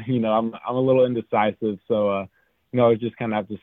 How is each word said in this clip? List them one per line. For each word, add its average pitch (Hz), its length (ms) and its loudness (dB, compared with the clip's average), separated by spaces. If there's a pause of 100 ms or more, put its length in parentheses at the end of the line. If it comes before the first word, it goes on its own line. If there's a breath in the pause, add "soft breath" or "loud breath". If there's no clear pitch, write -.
you 123 140 0
know, 110 120 0
I'm, 113 220 0 (120)
I'm 123 100 -4
a 127 40 0
little 131 240 4
indecisive. 110 720 -2 (100)
So, 104 220 0
uh, 98 160 -4 (460)
you 123 60 0
know, 120 120 6
I 117 60 4
just 113 200 -8
kinda 110 200 -4
have 101 120 -4
to 104 140 -10